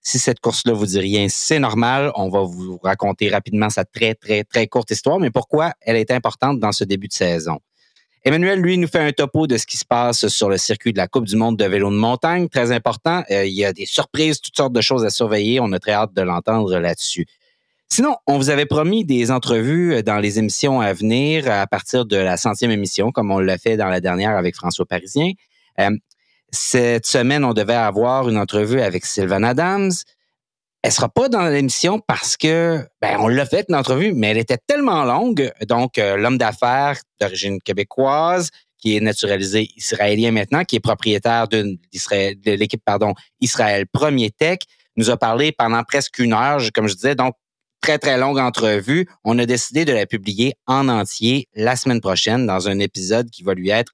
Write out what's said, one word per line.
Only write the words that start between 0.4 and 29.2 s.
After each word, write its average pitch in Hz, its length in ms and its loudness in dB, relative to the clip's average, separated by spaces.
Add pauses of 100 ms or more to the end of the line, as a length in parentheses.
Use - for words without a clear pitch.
course-là - 340 0
vous 104 120 0
dit 95 140 -2
rien, 101 300 0
c'est - 280 -2
normal. 127 560 0
On 98 160 -4
va 98 120 2
vous 90 420 -6
raconter 98 440 -2
rapidement 104 440 0
sa 95 140 -2
très, 113 280 -2
très, 107 300 -2
très 110 240 -2
courte - 240 -2
histoire, 135 260 0
mais 160 140 0
pourquoi 151 500 0
elle 113 140 0
est 110 160 0
importante 127 480 0
dans 107 120 0
ce 98 120 -2
début 98 240 -4
de - 60 -10
saison. 85 440 -2 (680)
Emmanuel, 180 360 2
lui, 180 180 2
nous 175 100 0
fait 170 120 0
un 151 140 0
topo 156 340 0
de 123 100 0
ce 107 80 -4
qui - 120 -10
se - 80 -8
passe 120 420 0
sur 104 200 0
le 98 120 2
circuit 110 340 -2
de 98 60 -4
la 90 80 0
Coupe 123 180 -2
du 101 120 0
monde 113 200 2
de 104 80 2
vélo 98 240 2
de 101 60 0
montagne. 147 540 0
Très 120 220 0
important. 123 600 -2
Euh, 98 160 0
il 95 80 -4
y 101 100 0
a 98 80 0
des 92 140 -10
surprises, 151 540 0
toutes - 160 -10
sortes 135 160 0
de 117 80 2
choses 123 220 0
à 107 60 0
surveiller. 107 500 0
On 113 120 0
a 92 80 0
très 107 140 -2
hâte 104 200 0
de 98 80 0
l'entendre 92 560 0
là-dessus. 85 480 -4 (600)
Sinon, 254 280 2 (100)
on 139 140 2
vous 135 100 0
avait 147 160 2
promis 165 400 0
des 123 240 2
entrevues 131 720 0
dans 104 160 0
les 104 220 0
émissions 123 420 0
à 104 100 2
venir 131 560 0
à 101 200 0
partir 120 360 0
de 104 140 0
la 92 180 2
centième 113 360 0
émission, 101 400 0
comme 110 180 -2
on 98 80 2
l'a 95 220 0
fait 113 180 0
dans 104 120 0
la 92 120 0
dernière 95 340 0
avec 90 200 -2
François 87 320 -4
Parisien. 107 460 -4 (460)
Euh, 101 120 2 (600)
cette 120 540 0
semaine, 139 400 2
on 117 80 2
devait 107 220 0
avoir 120 520 0
une 110 120 0
entrevue 107 420 0
avec 92 240 -2
Sylvain 98 380 0